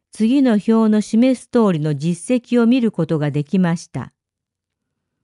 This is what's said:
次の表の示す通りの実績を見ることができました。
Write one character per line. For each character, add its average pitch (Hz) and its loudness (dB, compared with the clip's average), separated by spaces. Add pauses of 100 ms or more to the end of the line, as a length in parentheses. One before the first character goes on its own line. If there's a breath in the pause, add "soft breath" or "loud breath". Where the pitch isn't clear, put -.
(120)
次 240 0
の 254 2
表 220 2
の 214 2
示 233 0
す - -20
通 220 2
り 156 -2
の 151 -2
実 175 -4
績 240 0
を 233 2
見 247 2
る 226 0
こ 165 -4
と 160 -2
が 147 -2
で 143 -2
き 196 -4
ま 170 0
し - -12
た。 - -12 (1120)